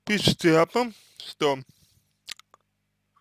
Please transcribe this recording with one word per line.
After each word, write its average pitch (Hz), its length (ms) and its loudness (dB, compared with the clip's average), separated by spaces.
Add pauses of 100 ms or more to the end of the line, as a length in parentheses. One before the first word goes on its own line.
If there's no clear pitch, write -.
пишете 175 540 2
о 165 80 4
том, 240 260 -4 (240)
что 143 420 -4 (1600)